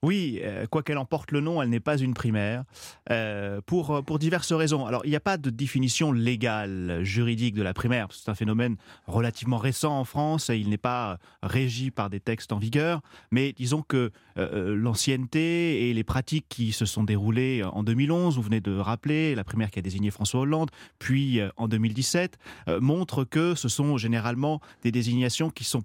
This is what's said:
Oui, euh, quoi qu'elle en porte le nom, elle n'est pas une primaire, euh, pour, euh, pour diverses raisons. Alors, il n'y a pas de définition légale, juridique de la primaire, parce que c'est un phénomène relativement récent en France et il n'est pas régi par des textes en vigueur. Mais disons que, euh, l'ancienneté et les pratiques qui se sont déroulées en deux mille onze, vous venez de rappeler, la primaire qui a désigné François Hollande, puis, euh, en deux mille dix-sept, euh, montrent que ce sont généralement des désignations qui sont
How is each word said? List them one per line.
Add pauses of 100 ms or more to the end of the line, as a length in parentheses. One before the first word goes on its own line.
Oui,
euh,
quoi
qu'elle
en
porte
le
nom,
elle
n'est
pas
une
primaire, (440)
euh,
pour,
euh,
pour
diverses
raisons.
Alors,
il
n'y
a
pas
de
définition
légale,
juridique
de
la
primaire,
parce
que
c'est
un
phénomène (320)
relativement
récent
en
France
et
il
n'est
pas (240)
régi
par
des
textes
en
vigueur. (300)
Mais
disons
que, (260)
euh,
l'ancienneté
et
les
pratiques
qui
se
sont
déroulées
en
deux
mille
onze,
vous
venez
de
rappeler,
la
primaire
qui
a
désigné
François
Hollande, (300)
puis,
euh,
en
deux
mille
dix-sept, (320)
euh,
montrent
que
ce
sont
généralement (220)
des
désignations
qui
sont